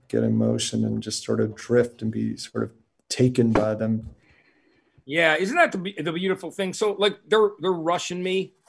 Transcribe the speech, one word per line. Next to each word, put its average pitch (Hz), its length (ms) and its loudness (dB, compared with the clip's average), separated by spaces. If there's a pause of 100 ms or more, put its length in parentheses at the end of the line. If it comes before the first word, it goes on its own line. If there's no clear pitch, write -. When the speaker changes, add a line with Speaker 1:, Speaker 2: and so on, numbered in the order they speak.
Speaker 1:
get 113 160 2
in 113 120 2
motion 113 480 0
and 110 180 -2
just - 220 -8
sort 113 160 -2
of 107 140 -2
drift 120 480 0
and 110 80 -4
be 110 260 -4
sort - 280 -6
of 107 80 -8 (360)
taken 123 440 4
by 110 220 2
them. 110 360 -2 (960)
Speaker 2:
Yeah, 156 320 2
isn't 196 200 -2
that 330 160 4
the 196 60 -4
be-, 180 220 -8
the 160 120 -4
beautiful 185 380 -2
thing? 185 220 -4
So, 214 200 0
like, 196 260 0 (100)
they're, 214 220 4 (100)
they're 185 120 0
rushing 175 500 -2
me 185 300 -2 (160)